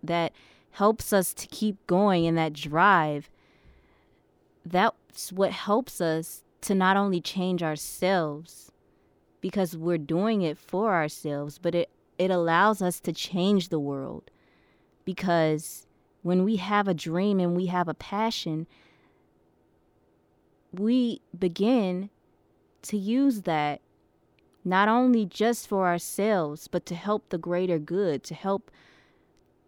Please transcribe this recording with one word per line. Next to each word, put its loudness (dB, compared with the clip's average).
that -2
helps 0
us 2
to -14
keep -6
going, 4
and 2
that 0
drive, 2
that's -2
what 0
helps -2
us -4
to 0
not 4
only 0
change -4
ourselves, -4
because -2
we're 0
doing 0
it -2
for -2
ourselves, -4
but -2
it, 0
it 2
allows 4
us 0
to -4
change 0
the -2
world. -8
Because 0
when 4
we 2
have 0
a 2
dream 0
and 2
we 0
have 0
a -4
passion, -4
we 0
begin 0
to -6
use 0
that -2
not 4
only 4
just -2
for 0
ourselves, 0
but -4
to -10
help -4
the -4
greater 0
good, -2
to -14
help, -4